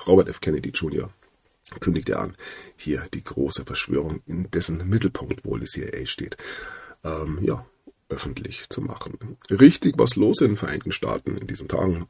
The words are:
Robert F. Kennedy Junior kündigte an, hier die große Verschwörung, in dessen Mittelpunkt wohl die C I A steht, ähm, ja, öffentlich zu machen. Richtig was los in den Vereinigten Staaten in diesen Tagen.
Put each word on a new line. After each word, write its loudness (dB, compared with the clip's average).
Robert 6
F. -10
Kennedy -2
Junior -4
kündigte 0
an, -6
hier -4
die -10
große -2
Verschwörung, -4
in -4
dessen -2
Mittelpunkt 0
wohl -4
die -8
C -4
I -8
A -10
steht, -8
ähm, -4
ja, 0
öffentlich -8
zu -6
machen. -10
Richtig 8
was 6
los 4
in 8
den 2
Vereinigten -4
Staaten -4
in -8
diesen -8
Tagen. 0